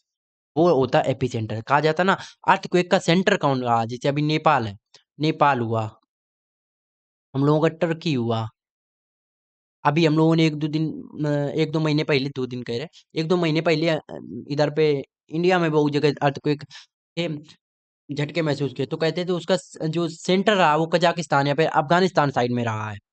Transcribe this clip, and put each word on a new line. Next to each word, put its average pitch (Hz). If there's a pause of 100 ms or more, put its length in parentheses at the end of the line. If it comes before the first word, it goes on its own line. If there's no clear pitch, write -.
(580)
वो 170
होता 131
है -
एपिसेंटर। 113
कहा 139
जाता 156
है 190
ना, 185 (300)
अर्थक्वेक 180
का 190
सेंटर 185
कौन 135
रहा? 117
जैसे 123
अभी 143
नेपाल 151
है, 101 (440)
नेपाल 147
हुआ, 110 (1400)
हम 139
लोगों 151
का 160
टर्की 165
हुआ। 113 (1300)
अभी 147
हम 156
लोगों 160
ने 160
एक 151
दो 151
दिन, 151 (160)
अ, 143
एक 156
दो 156
महीने 156
पहले, 143
दो 131
दिन 123
कह 117
रहे 120
हैं, 165 (260)
एक 160
दो 180
महीने 160
पहले, 165
अ, 156 (480)
इधर 147
पे 147 (260)
इंडिया 175
में 165
बहुत 147
जगह 143
अर्थक्वेक 147 (560)
के 170 (840)
झटके 151
महसूस 139
किए। 135
तो 156
कहते 160
थे 180
उसका 175
स-, - (120)
जो 165
सेंटर 190
रहा 160
वो 160
कजाकिस्तान 165
या 143
फिर 156
अफगानिस्तान 160
साइड 123
में 120
रहा 107
है, 101 (160)